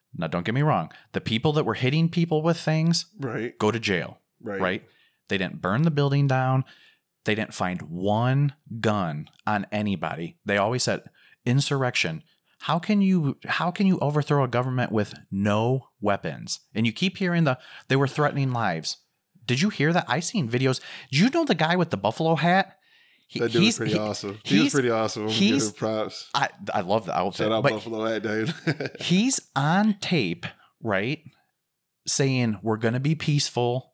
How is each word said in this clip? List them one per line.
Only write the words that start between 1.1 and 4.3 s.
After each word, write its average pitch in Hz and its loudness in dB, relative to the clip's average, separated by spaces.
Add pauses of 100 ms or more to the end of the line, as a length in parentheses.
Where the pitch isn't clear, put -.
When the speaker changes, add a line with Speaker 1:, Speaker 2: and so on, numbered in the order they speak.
Speaker 1:
The - -4
people 127 0
that 151 2
were 110 0
hitting 151 0
people 165 0
with 170 0
things 160 0 (120)
Speaker 2:
Right. 123 -6
Speaker 1:
go 107 2
to 113 0
jail. 92 -2 (240)